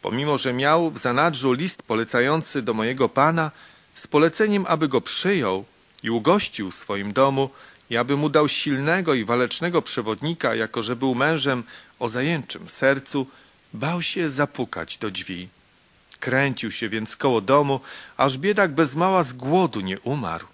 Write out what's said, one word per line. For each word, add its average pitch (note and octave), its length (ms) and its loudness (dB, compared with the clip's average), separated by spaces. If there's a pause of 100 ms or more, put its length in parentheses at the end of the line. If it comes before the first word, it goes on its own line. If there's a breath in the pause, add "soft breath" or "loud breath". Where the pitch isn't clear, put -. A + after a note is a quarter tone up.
Pomimo C3+ 360 -2
że B2+ 140 -2
miał D3+ 380 2
w A2 80 -12
zanadrzu C3 540 2
list E3 300 -4
polecający B2+ 800 0
do A2 120 -2
mojego A#2 340 0
pana D#3 420 2 (440 loud breath)
z - 120 -16
poleceniem, F#3+ 640 2
aby D#3 200 2
go B2+ 120 2
przyjął A2 640 -2 (380)
i A#2 80 -2
ugościł A#2 600 2
w - 40 -12
swoim G2+ 380 -4
domu C3+ 380 4 (400 loud breath)
i A#2 60 -2
aby B2 200 2
mu D3 120 2
dał D3+ 200 4
silnego D3+ 680 0
i A#2 100 0
walecznego B2+ 580 0
przewodnika, A#2+ 720 -4
jako A2+ 280 -2
że A#2 140 -4
był C3 180 0
mężem C3+ 480 0 (360 loud breath)
o B2 100 -4
zajęczym B2+ 600 -4
sercu, C3+ 580 0 (460 loud breath)
bał D#3+ 300 -4
się E3 280 -2
zapukać C3 680 -4
do G#2+ 120 -6
drzwi. F2+ 380 -10 (720)
Kręcił C3 500 0
się A2 180 -6
więc A2 280 -4
koło B2 240 2
domu, C#3 400 2 (360 loud breath)
aż C3 220 2
biedak F#3+ 340 2
bez C#3 220 2
mała F3+ 300 2
z B2 80 -6
głodu C3 480 0
nie F#2+ 200 -6
umarł. G#2+ 540 -4